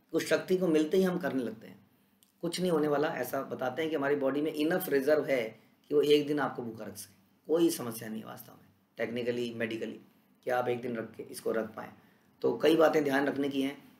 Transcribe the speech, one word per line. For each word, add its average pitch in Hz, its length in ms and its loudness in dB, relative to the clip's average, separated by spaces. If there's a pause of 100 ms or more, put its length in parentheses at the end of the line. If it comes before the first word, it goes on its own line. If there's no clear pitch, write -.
(120)
उस 156 160 0
शक्ति 175 280 2
को 180 100 0
मिलते 156 300 4
ही 190 60 6
हम 180 160 2
करने 131 240 -2
लगते - 240 -8
हैं, - 140 -20 (600)
कुछ 170 180 -4
नहीं 180 100 0
होने 151 180 2
वाला। 147 200 2
ऐसा 131 340 -4
बताते 127 400 -4
हैं 156 80 -2
कि 156 60 0
हमारी 143 200 0
body 135 240 0
में 151 120 -2
इनफ 175 360 0
reserve 139 360 2
है 123 360 -2 (280)
कि 147 60 -2
वो 147 80 6
एक 147 240 6
दिन 147 120 0
आपको 131 240 -4
भूखा 110 220 -10
रख 98 120 -12
सके, - 180 -18 (380)
कोई 165 180 6
समस्या 117 380 -6
नहीं 110 120 -8
है 113 60 -14
वास्तव 120 260 -16
में, - 160 -20 (280)
technically, 120 600 -2
medically, 113 440 -4 (440)
कि 123 60 -4
आप 123 180 0
एक 120 140 -2
दिन 123 140 -6
रख 110 200 -8
के - 60 -12
इसको - 300 -6
रख 110 120 0
पाएँ। - 260 -12 (520)
तो 127 200 0
कई 160 140 6
बातें 156 280 6
ध्यान 139 220 2
रखने 139 220 -2
की 139 140 0
हैं 139 220 -6 (160)